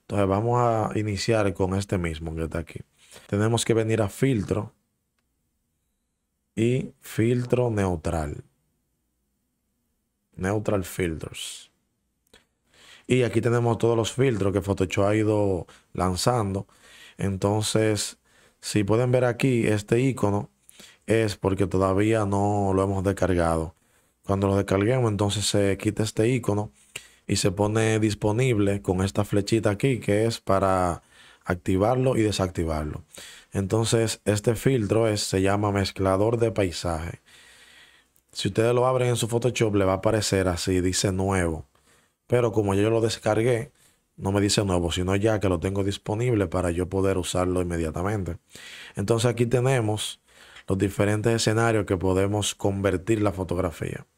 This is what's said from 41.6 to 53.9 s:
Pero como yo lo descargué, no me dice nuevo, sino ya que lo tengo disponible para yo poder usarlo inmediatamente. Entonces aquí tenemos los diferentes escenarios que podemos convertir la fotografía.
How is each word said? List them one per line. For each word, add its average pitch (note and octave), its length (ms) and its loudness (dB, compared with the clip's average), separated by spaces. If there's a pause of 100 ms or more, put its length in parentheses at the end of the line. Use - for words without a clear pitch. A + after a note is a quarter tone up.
Pero A#2+ 240 2
como G2+ 240 0
yo G2+ 160 4
lo A2+ 100 2
descargué, A2+ 720 0 (460)
no G2 160 -2
me G2+ 80 2
dice G2+ 240 2
nuevo, F2 260 0
sino F2+ 240 -2
ya G#2 240 0
que G2 100 -2
lo F2 120 0
tengo F#2+ 240 -2
disponible G#2+ 640 -2
para F2 240 -2
yo F2 160 -2
poder F#2+ 300 0
usarlo F2+ 440 -2
inmediatamente. E2+ 760 -4 (580)
Entonces A2+ 340 2
aquí A#2 160 0
tenemos A#2+ 760 0 (460)
los F#2+ 100 0
diferentes G#2 560 0
escenarios A2+ 540 2
que G2 100 2
podemos F#2+ 600 0
convertir G2 640 0
la G#2 100 0
fotografía. F2 760 -6 (120)